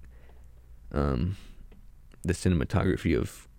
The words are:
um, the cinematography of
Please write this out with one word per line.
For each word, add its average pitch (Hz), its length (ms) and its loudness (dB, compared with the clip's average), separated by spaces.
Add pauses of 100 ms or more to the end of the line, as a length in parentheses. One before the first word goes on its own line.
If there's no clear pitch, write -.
(920)
um, 71 460 2 (880)
the 92 60 4
cinematography 87 840 4
of - 300 -2 (120)